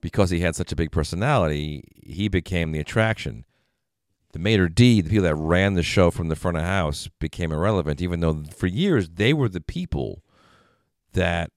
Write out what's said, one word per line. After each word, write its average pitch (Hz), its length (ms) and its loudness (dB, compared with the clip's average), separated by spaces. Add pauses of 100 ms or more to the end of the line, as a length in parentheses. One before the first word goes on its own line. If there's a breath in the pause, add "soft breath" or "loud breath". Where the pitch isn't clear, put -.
because 90 300 2
he 87 100 0
had 87 160 0
such - 160 -6
a 73 40 -4
big 80 160 -2
personality, 78 920 -2 (180)
he 92 260 -4
became 87 440 -2
the 78 80 -4
attraction. 76 640 -4 (880)
The - 60 -12
maitre 92 340 4
d', 117 280 8
the 80 100 -2
people 101 140 4
that 78 100 2
ran 87 400 2
the 87 80 2
show 87 300 4
from 85 160 -6
the 80 80 -2
front 85 200 -4
of 78 60 -2
house, 85 460 -4 (100)
became 80 340 -6
irrelevant, 80 480 0
even 87 200 -4
though 78 240 0 (120)
for 92 120 -2
years 117 420 0
they 104 240 0
were 139 140 0
the 92 120 -6
people 69 600 -6 (920 soft breath)
that 87 440 -2